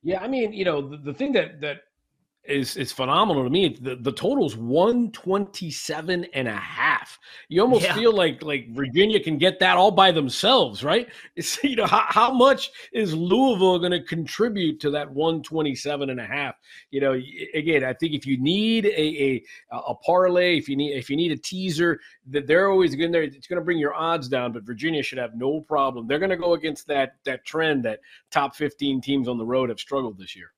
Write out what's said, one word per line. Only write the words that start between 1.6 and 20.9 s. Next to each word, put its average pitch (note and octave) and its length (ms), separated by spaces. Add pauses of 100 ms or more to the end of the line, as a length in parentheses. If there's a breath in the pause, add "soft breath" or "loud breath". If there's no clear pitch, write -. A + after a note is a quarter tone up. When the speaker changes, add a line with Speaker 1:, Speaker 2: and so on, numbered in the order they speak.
Speaker 1:
that C#3+ 220 (600)
is, C#3 360
is B2+ 120
phenomenal D3 540
to B2+ 60
me, E3+ 300
the, B2+ 160
the B2 140
total's F3 460
one F#3 560
twenty-seven F3+ 1200
and C3 160
a G#2 80
half. - 640 (320 loud breath)
You E3 100
almost A3+ 240
Speaker 2:
Yeah. F3+ 100
Speaker 1:
feel A3+ 180
like, E3+ 300
like C#3 280
Virginia C#3+ 500
can D#3+ 160
get F#3 240
that F#3 160
all F#3 140
by F#3+ 200
themselves, D#3 720
right? G3 240 (300 loud breath)
It's, - 280
<laughs> C#4+ 60
you B3 60
know, G#3+ 80
how, G#3+ 240
how A#3+ 240
much C4 380 (240 loud breath)
is F#3+ 200
Louisville F#3 640
gonna F3 240
contribute E3+ 800
to D3 100
that D3 180
one D#3 340
twenty-seven C#3+ 680
and B2+ 100
a A#2 60
half? C3 320 (340 loud breath)
You C#3 120
know, C#3 100
y-, C3 400
again, D#3 320
I C3 80
think D#3 220
if C3 120
you C3+ 140
need G#3 460
a, - 40
a, D3+ 540 (260 loud breath)
a A#2+ 260
parlay, F3+ 600
if D3 100
you C#3 100
need, C#3+ 200